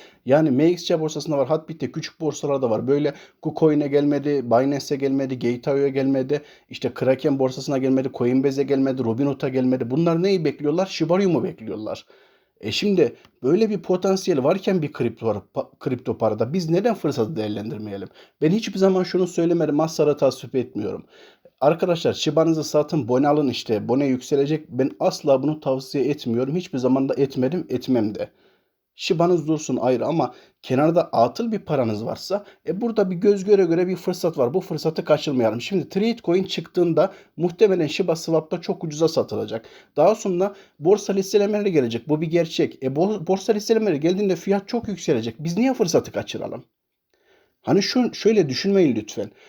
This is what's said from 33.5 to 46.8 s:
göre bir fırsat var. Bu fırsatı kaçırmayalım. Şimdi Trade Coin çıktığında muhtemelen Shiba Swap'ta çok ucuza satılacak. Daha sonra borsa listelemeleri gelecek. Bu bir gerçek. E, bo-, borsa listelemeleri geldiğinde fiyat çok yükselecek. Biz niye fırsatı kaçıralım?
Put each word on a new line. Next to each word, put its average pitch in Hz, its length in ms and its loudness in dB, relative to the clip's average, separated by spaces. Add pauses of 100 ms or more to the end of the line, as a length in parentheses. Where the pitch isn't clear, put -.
göre 170 220 2
bir 185 80 -2
fırsat 175 420 -4
var. 127 160 2
Bu 180 80 0
fırsatı 160 440 -4
kaçırmayalım. 127 560 2
Şimdi 180 280 -4
Trade 226 340 -2
Coin 185 200 0
çıktığında 175 680 0 (260)
muhtemelen 175 500 2
Shiba 175 280 -2
Swap'ta 165 460 -2
çok - 220 -6
ucuza 156 240 0
satılacak. 110 580 -4 (320)
Daha 180 180 4
sonra 190 400 -2 (240)
borsa 196 340 2
listelemeleri 202 580 0
gelecek. 120 380 0
Bu 151 120 0
bir 170 60 -2
gerçek. 165 560 -2
E, 131 40 -2
bo-, 170 400 -2
borsa 190 260 0
listelemeleri 214 460 0
geldiğinde 185 360 0
fiyat 196 320 -2
çok 233 200 -4
yükselecek. 120 520 -2
Biz 170 180 -4
niye 254 160 2
fırsatı 175 380 0
kaçıralım? - 520 -8 (960)